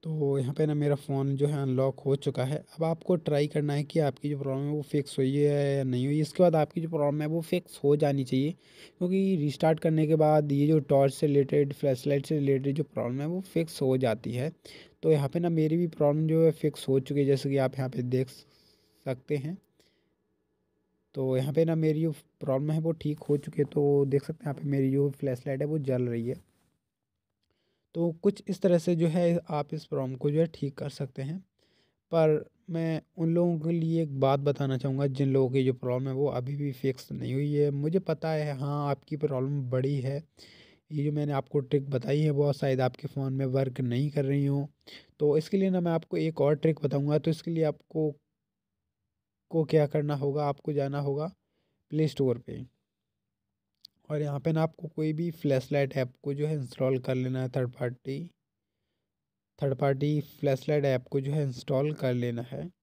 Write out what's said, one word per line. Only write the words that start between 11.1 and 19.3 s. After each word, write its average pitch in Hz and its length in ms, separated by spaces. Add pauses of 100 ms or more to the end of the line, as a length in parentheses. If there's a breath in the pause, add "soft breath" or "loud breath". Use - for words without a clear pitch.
से - 140
रिलेटेड, 143 460
फ्लैशलाइट 139 520
से 156 120
रिलेटेड 139 380
जो 156 100
प्रॉब्लम 120 360
है 147 60
वो 180 160
फिक्स 165 380
हो 131 160
जाती 117 360
है। 131 180 (520 loud breath)
तो 160 80
यहाँ 139 180
पे 175 100
ना 175 120
मेरी 160 260
भी 175 120
प्रॉब्लम 156 380
जो 160 180
है 160 80
फिक्स - 340
हो 135 120
चुकी 139 200
है, 143 60
जैसे 139 240
कि 139 100
आप 131 180
यहाँ 131 120
पे 131 140
देख 127 260
सकते - 1080